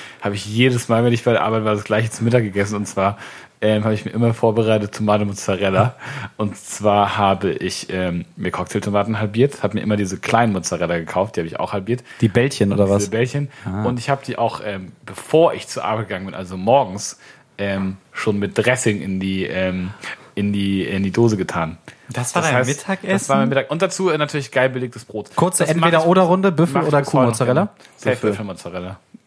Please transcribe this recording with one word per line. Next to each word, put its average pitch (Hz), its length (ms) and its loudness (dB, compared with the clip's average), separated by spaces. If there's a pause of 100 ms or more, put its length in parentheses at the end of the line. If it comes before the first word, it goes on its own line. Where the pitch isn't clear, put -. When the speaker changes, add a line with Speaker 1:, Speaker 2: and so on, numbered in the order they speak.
(220)
Speaker 1:
habe 101 140 -2
ich 101 100 -8
jedes 120 420 2
Mal, 117 160 4
wenn 120 80 4
ich 117 120 -2
bei 120 80 4
der 78 100 4
Arbeit 110 220 0
war, 107 100 2
das 104 100 -4
gleiche 110 260 0
zu - 140 -6
Mittag 120 200 4
gegessen 101 320 -2
und 101 100 -4
zwar, 101 320 -2 (420)
ähm, 107 220 2
habe 110 100 2
ich 101 120 -2
mir - 80 -8
immer 113 220 2
vorbereitet 110 600 2
Tomate 104 300 2
Mozzarella. 98 720 0 (400)
Und 104 200 -4
zwar 101 640 2
habe 98 320 2
ich, - 400 -6
ähm, 90 340 -2 (120)
mir 90 160 -6
Cocktailtomaten 101 680 -2
halbiert, 110 460 0
habe 101 100 -2
mir 104 60 -2
immer 107 160 0
diese 95 200 -4
kleinen 113 360 2
Mozzarella 87 460 -2
gekauft, 90 360 -2
die 90 60 -2
habe 82 80 -4
ich - 100 -10
auch - 140 -4
halbiert. 104 320 -4 (160)
Speaker 2:
Die 117 80 4
Bällchen 117 440 2
oder 98 120 4
Speaker 1:
Diese 98 100 4
Speaker 2:
was? 101 160 0
Speaker 1:
Bällchen. 127 400 -2 (140)
Speaker 2:
Ah. 98 180 -4
Speaker 1:
Und 120 160 -2
ich 117 120 -4
habe 139 140 0
die - 140 -8
auch, 113 260 0
ähm, 95 280 -8 (120)
bevor - 500 2
ich - 120 -12
zur - 180 -8
Arbeit 110 220 -2
gegangen 95 200 -8
bin, 82 100 -10
also 92 200 -10
morgens, 101 640 0 (400)
ähm, 98 380 -4 (160)
schon 101 260 -2
mit 98 180 -2
Dressing 113 460 2
in 95 160 -4
die, 95 280 -2
ähm, 92 440 -4 (460)
in 104 160 0
die, 98 320 0
in 98 180 -2
die 95 80 0
Dose 113 260 4
getan. 85 420 -4 (320)
Speaker 3:
Das 123 260 -4
war 170 60 2
Speaker 1:
Das 160 100 2
Speaker 3:
dein 123 80 4
Speaker 1:
heißt, 127 100 0
Speaker 3:
Mittagessen? 185 400 -6
Speaker 1:
Das 196 180 0
war 135 100 4
mein 233 100 2
Mittag. 139 240 0
Und 165 100 0
dazu, 185 280 0
äh, 156 80 2
natürlich 147 340 -4
geil 131 180 4
belegtes 123 340 -8
Brot. - 300 -10
Speaker 2:
Kurze 180 300 2
Speaker 1:
Das 156 100 2
mach 165 140 4
ich 165 60 4
Speaker 2:
Entweder-oder-Runde, 180 580 4
Büffel 143 220 2
Speaker 1:
mach 143 80 2
ich 151 80 0
Speaker 2:
oder 147 100 4
Speaker 1:
bis 139 80 -4
heute - 80 0
noch 131 80 6
Speaker 2:
Kuhmozzarella? 123 400 2
Speaker 1:
gerne. 214 60 -6 (260)
Safe - 140 -2
Speaker 4:
Büffel. 117 200 0
Speaker 1:
Büffelmozzarella. 92 680 -8 (280)